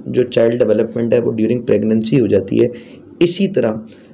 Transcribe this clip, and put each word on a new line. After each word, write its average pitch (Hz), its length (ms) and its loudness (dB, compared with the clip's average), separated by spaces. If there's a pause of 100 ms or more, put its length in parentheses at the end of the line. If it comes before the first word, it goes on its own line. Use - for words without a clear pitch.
जो 123 140 0
child 120 360 0
development 113 560 0
है 120 60 2
वो 120 120 -2
during 113 380 -2
pregnancy 110 500 2
हो 104 80 2
जाती 107 300 0
है, 120 120 2 (520)
इसी 190 260 0
तरह, 113 320 -2 (340)